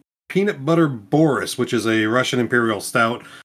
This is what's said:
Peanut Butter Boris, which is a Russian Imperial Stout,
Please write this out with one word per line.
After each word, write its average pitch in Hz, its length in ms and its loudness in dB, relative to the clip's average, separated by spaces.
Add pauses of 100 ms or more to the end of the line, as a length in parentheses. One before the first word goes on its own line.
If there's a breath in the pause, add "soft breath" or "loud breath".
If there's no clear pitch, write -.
(280)
Peanut 185 360 -2
Butter 165 240 2
Boris, 123 680 0
which 123 160 -4
is 113 140 0
a 110 200 2
Russian 123 340 0
Imperial 113 400 0
Stout, 117 440 -2 (200 loud breath)